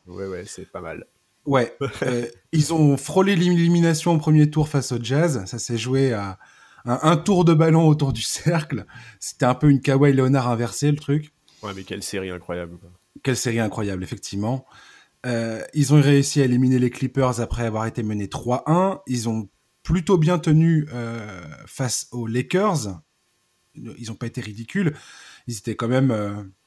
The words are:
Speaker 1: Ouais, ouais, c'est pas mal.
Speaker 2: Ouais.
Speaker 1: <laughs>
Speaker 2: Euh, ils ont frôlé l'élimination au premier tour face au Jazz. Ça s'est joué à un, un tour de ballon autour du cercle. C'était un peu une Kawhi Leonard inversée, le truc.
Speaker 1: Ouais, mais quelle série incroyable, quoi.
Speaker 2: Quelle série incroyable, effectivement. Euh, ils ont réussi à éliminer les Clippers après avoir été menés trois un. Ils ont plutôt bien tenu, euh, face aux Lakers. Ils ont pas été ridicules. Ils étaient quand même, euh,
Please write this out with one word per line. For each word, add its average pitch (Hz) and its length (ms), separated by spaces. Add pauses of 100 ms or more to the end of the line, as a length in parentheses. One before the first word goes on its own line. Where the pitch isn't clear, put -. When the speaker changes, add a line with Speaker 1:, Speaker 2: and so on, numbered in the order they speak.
Speaker 1:
Ouais, 90 200
ouais, 92 200
c'est - 240
pas 92 100
mal. 82 260 (380)
Speaker 2:
Ouais. 131 360
Speaker 1:
<laughs> 135 220
Speaker 2:
Euh, 123 240 (260)
ils 156 200
ont 151 240
frôlé 190 400
l'élimination 170 760
au 160 60
premier 151 300
tour 151 200
face 135 240
au 120 100
Jazz. 135 440
Ça 117 120
s'est 120 180
joué 127 360
à 98 260 (460)
un, 120 180
un 165 140
tour 185 280
de 165 80
ballon 160 360
autour 147 240
du 113 100
cercle. 151 640 (320)
C'était - 280
un 123 80
peu 147 140
une 139 120
Kawhi 139 320
Leonard 131 360
inversée, 120 420
le 147 60
truc. 147 380 (280)
Speaker 1:
Ouais, 101 120
mais 95 80
quelle 98 220
série 95 260
incroyable, 87 480
quoi. 87 120 (340)
Speaker 2:
Quelle 131 120
série 117 240
incroyable, 101 440
effectivement. 107 600 (640)
Euh, 117 360 (100)
ils 143 200
ont 151 80
réussi 139 400
à 139 40
éliminer 127 340
les 123 120
Clippers 127 500
après 120 240
avoir 110 220
été 113 180
menés 104 240
trois 123 380
un. 185 420
Ils 120 200
ont 110 200 (340)
plutôt 175 360
bien 170 200
tenu, 160 540
euh, 117 500 (240)
face - 460
aux 120 160
Lakers. 123 720 (720)
Ils 113 380
ont - 20
pas 117 120
été 113 140
ridicules. 117 540 (520)
Ils 117 100
étaient 107 180
quand 117 140
même, 131 220
euh, 104 240 (320)